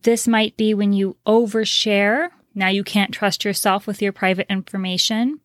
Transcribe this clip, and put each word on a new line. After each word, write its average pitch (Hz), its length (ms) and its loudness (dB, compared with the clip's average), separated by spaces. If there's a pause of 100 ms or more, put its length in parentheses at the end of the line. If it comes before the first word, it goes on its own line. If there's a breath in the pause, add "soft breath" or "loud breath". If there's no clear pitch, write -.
This 233 240 2
might 220 300 0
be 214 180 2
when 202 180 2
you 196 320 0
overshare. 220 1040 2 (220)
Now 190 140 -2
you 196 160 0
can't 196 320 -2
trust - 300 -2
yourself 202 420 0
with 208 160 -6
your 196 80 0
private 190 400 -2
information. 196 960 -2